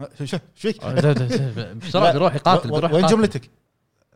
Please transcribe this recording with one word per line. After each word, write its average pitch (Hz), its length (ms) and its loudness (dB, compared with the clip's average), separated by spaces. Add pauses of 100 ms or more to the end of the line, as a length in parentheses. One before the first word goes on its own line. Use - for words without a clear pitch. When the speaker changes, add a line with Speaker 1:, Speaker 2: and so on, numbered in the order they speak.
(180)
Speaker 1:
شو، 143 60 -8
شو، 143 120 -6
شو - 20 -8 (160)
فيك؟ - 300 -6
Speaker 2:
آه، - 160 -2
زين، 135 280 2
زين، 131 240 -2
زين. 107 260 -10
بسرعة 180 260 0
Speaker 1:
لا. 170 80 6
Speaker 2:
بيروح 160 220 0
يقاتل، 151 360 2
Speaker 1:
و-، - 20 -2
و-، 151 40 -2
Speaker 2:
بيروح 156 160 0
Speaker 1:
وين 165 80 4
Speaker 2:
يقاتل. 175 160 2
Speaker 1:
جملتك؟ 208 340 -2 (640)